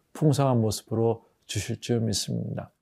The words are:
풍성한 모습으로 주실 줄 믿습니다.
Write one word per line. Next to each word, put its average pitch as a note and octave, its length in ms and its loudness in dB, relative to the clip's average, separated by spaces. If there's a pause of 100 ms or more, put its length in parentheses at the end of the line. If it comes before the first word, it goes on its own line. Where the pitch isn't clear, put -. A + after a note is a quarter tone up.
(140)
풍성한 C3+ 480 4
모습으로 A2 640 0 (220)
주실 A2 340 -6
줄 A#2+ 200 0
믿습니다. A2+ 680 -4 (120)